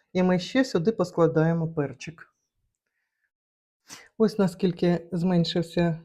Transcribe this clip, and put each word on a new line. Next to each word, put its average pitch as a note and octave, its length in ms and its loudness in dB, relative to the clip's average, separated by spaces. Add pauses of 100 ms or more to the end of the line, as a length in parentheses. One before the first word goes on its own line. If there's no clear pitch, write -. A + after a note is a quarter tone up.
(140)
і F3+ 100 2
ми F#3 160 2
ще C4 260 0
сюди F#3+ 260 0
поскладаємо E3 760 0
перчик. D#3 680 -8 (1800)
Ось G#3+ 220 2
наскільки F3 720 0
зменшився E3+ 920 0